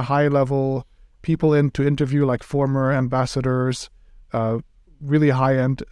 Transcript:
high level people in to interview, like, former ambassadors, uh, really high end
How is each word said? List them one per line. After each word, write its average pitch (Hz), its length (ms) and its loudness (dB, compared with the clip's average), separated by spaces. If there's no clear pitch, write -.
high 143 260 0
level 135 600 0
people 160 320 0
in 147 180 2
to 139 140 -2
interview, 143 400 0
like, 123 160 0
former 135 500 -2
ambassadors, 127 1000 -2
uh, 113 240 -2
really 147 280 2
high 131 280 2
end 131 340 -2